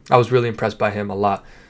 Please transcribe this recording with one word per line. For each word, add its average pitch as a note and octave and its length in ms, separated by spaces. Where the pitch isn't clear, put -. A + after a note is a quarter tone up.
I B2+ 80
was A#2+ 140
really A#2+ 180
impressed A2 300
by G#2+ 120
him G#2 180
a G2 60
lot. G2 300